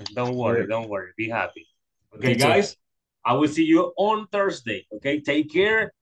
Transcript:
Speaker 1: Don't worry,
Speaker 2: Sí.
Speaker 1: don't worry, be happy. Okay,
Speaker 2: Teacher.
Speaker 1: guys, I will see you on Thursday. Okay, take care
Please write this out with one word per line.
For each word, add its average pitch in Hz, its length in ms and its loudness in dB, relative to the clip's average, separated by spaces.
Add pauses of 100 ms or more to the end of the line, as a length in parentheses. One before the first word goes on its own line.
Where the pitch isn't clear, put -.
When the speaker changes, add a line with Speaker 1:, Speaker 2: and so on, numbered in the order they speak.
(140)
Speaker 1:
Don't 123 220 -2
worry, 117 260 2
Speaker 2:
Sí. 98 60 -4
Speaker 1:
don't 113 200 -4
worry, 95 280 -8
be 110 160 -6
happy. 101 340 -6 (480)
Okay, 120 200 0
Speaker 2:
Teacher. 151 140 2
Speaker 1:
guys, 196 280 2 (480)
I 120 100 4
will 151 140 4
see 160 180 0
you 170 300 4
on 208 320 0
Thursday. 185 580 -4 (100)
Okay, 139 240 -2
take 147 320 0
care 220 480 2